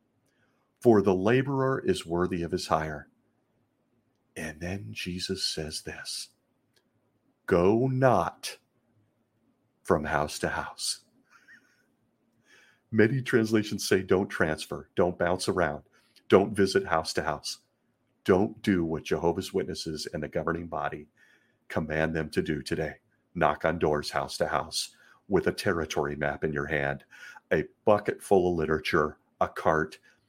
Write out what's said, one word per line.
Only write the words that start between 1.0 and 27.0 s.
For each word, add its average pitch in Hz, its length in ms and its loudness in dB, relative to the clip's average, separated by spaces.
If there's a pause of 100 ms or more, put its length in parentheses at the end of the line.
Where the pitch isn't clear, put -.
the 98 140 6
laborer 131 640 2
is - 260 -2
worthy 87 360 0
of 85 100 -6
his 92 140 -4
hire." 78 420 -2 (1300)
And 78 240 -10
then 98 320 -8
Jesus 92 500 -6
says 78 400 -6
this, - 460 -12 (1200)
"Go 101 420 4
not 127 680 0 (1200)
from 76 220 2
house 76 360 -2
to 82 100 -2
house." - 500 -6 (1900)
Many 117 320 4
translations 110 680 2
say, 95 140 4
"Don't 95 260 2
transfer, 78 680 -4
don't 90 240 2
bounce 90 300 -2
around, 82 360 0 (440)
don't 101 260 6
visit 98 320 2
house 82 280 0
to 80 80 -2
house." 76 360 -6 (640)
Don't 98 380 2
do 90 220 2
what 80 200 -4
Jehovah's 85 480 0
Witnesses 82 600 -6
and 78 100 -6
the 76 60 -8
governing 82 380 -4
body 76 420 -8 (600)
command 80 480 -2
them 78 140 -4
to 95 120 0
do 78 200 -4
today. 78 320 -4 (400)
Knock 78 300 0
on 82 140 0
doors, 76 320 0
house 69 280 -4
to 80 80 0
house, 76 500 -6 (320)
with 95 180 2
a 95 60 2
territory 80 640 -2
map 71 260 -4
in 78 100 -2
your 71 140 -4
hand, 71 380 -2 (480)